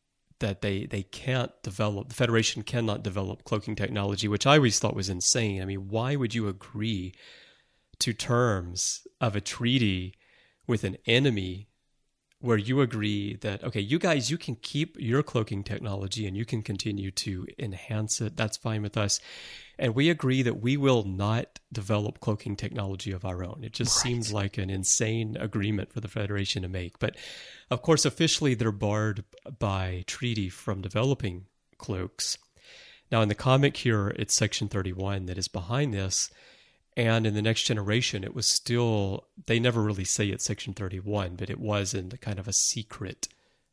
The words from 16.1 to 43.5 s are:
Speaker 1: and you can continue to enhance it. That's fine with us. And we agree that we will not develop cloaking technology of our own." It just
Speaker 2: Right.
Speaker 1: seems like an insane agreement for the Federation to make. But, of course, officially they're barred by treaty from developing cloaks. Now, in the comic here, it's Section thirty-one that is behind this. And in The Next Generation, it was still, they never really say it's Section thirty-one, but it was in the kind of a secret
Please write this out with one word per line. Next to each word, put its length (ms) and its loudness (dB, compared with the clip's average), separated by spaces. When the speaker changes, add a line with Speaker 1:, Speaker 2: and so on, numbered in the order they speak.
Speaker 1:
and 80 -4
you 100 -2
can 160 -2
continue 480 -4
to 380 -4
enhance 640 -4
it. 140 -4
That's 220 -2
fine 260 -4
with 140 -4
us. 220 0
And 160 0
we 140 6
agree 340 2
that 180 0
we 160 2
will 260 6
not 560 -2
develop 460 -2
cloaking 360 -2
technology 560 -6
of 140 -6
our 180 -4
own." 200 -10
It 80 -10
just 240 0
Speaker 2:
Right. 80 4
Speaker 1:
seems 300 0
like 260 0
an 100 -2
insane 680 0
agreement 520 -2
for 100 -8
the 80 -8
Federation 520 -2
to 80 -4
make. 300 -6
But, 160 -2
of 100 -2
course, 240 6
officially 480 2
they're 180 2
barred 520 0
by 480 0
treaty 440 -2
from 320 -6
developing 680 -2
cloaks. 600 -4
Now, 100 6
in 80 6
the 40 4
comic 440 6
here, 320 2
it's 260 -2
Section 320 2
thirty-one 580 -2
that 120 -6
is 100 -2
behind 460 -2
this. 360 -2
And 300 4
in 60 2
The 80 0
Next 220 2
Generation, 600 0
it 100 -6
was 140 0
still, 800 2
they 120 4
never 240 4
really 220 0
say 240 0
it's 160 -4
Section 280 -4
thirty-one, 640 -4
but 140 -6
it 100 -6
was 340 0
in 140 -4
the 100 -12
kind 220 -6
of 80 -8
a 60 -4
secret 720 -2